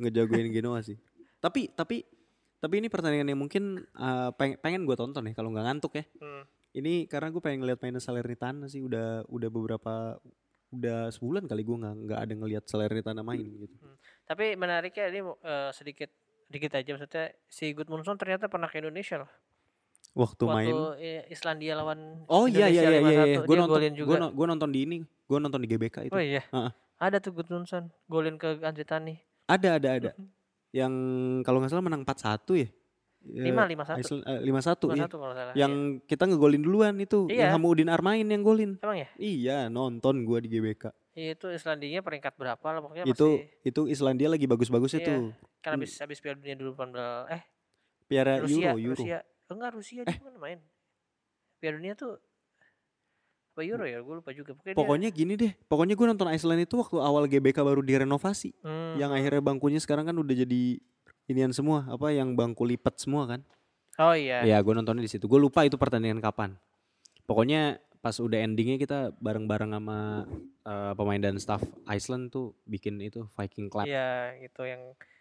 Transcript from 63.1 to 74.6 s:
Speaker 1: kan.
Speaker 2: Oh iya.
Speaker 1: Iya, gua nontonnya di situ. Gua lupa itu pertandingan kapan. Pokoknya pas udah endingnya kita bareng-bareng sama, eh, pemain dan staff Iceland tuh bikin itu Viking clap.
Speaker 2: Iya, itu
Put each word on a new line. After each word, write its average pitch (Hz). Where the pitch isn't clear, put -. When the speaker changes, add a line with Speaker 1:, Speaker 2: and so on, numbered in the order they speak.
Speaker 1:
kan. 127
Speaker 2:
Oh 160
iya. 131
Speaker 1:
Iya, 110
gua 104
nontonnya 113
di 107
situ. 107
Gua 131
lupa 143
itu 143
pertandingan 113
kapan. 104
Pokoknya 139
pas 113
udah 113
endingnya 110
kita 135
bareng-bareng 107
sama, 107
eh, 101
pemain 101
dan 101
staff 104
Iceland 123
tuh 127
bikin 104
itu 104
Viking 101
clap. 104
Speaker 2:
Iya, 127
itu -